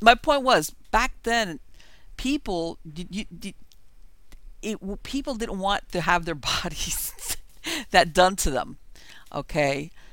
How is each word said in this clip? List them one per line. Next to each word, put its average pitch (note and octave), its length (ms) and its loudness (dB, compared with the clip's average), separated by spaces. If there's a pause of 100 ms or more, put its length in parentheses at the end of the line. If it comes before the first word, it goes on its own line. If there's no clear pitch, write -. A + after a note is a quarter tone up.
my A#3 140 10
point C#4+ 280 2
was, G#3 280 4 (200)
back B3 200 4 (120)
then, A3+ 360 0 (560)
people G3 600 -2 (140)
did, E3+ 240 -10
you, A3 100 -4
did, - 280 -12 (1080)
it G#3+ 180 -4
w-, G3 240 -8
people C4+ 320 -4
didn't G#3 240 -4
want G3 320 0
to F3+ 100 0
have E3+ 240 2
their E3 100 -2
<laughs> - 0 -
bodies - 1040 -4 (540)
that F3 220 6
done F#3 240 6
to - 140 2
them, B2+ 260 -4 (560)
okay? C#3+ 580 0 (220)